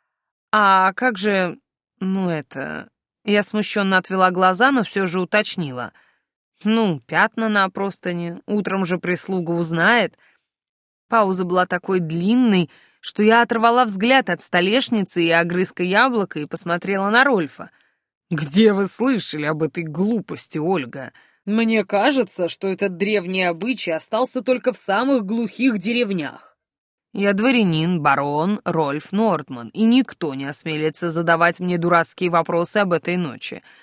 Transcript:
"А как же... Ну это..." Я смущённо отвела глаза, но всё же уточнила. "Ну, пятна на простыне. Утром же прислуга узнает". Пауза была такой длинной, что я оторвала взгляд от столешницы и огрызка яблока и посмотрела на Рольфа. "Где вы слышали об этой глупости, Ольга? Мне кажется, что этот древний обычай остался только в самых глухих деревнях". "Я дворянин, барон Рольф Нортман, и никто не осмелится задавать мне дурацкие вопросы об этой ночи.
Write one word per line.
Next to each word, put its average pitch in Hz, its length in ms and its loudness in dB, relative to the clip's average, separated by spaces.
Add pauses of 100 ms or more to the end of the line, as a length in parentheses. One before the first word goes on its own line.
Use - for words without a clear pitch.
(540)
"А 190 400 4
как 247 240 -2
же... 190 420 -2 (400)
Ну 190 300 -2
это..." 151 600 -8 (360)
Я 208 180 2
смущённо 196 540 0
отвела 185 340 2
глаза, 185 400 4
но 254 120 2
всё 196 240 -2
же 175 120 -4
уточнила. 165 720 -4 (720)
"Ну, 208 380 2
пятна 220 480 0
на 196 200 2
простыне. 180 760 -6
Утром 196 400 -2
же 175 120 0
прислуга 175 540 -4
узнает". 170 680 0 (920)
Пауза 190 340 2
была 180 220 0
такой 185 340 -2
длинной, 180 720 2 (320)
что - 220 -2
я 226 180 6
оторвала 240 420 4
взгляд 233 460 2
от 170 120 -4
столешницы 196 800 0
и 165 100 2
огрызка 175 520 0
яблока 202 560 0
и 147 60 -6
посмотрела 185 640 -4
на 240 160 4
Рольфа. 196 460 -2 (600)
"Где 170 420 4
вы 196 140 0
слышали 202 580 -2
об 156 160 -2
этой 160 220 -4
глупости, 175 720 -4
Ольга? 147 560 -4 (320)
Мне 220 400 0
кажется, 202 640 0
что - 180 -6
этот 190 300 -2
древний 190 460 0
обычай 180 480 -4
остался 220 500 -2
только 254 320 0
в - 40 -10
самых 233 480 0
глухих 226 520 -2
деревнях". 196 800 -4 (560)
"Я 202 200 0
дворянин, 185 680 2
барон 147 640 0
Рольф 151 460 -2
Нортман, 151 580 -2
и 208 140 -2
никто 226 500 2
не 139 120 -8
осмелится 156 640 -4
задавать 170 500 2
мне 180 180 -2
дурацкие 170 540 0
вопросы 170 460 0
об 196 160 2
этой 170 220 -2
ночи. 151 460 -6 (220)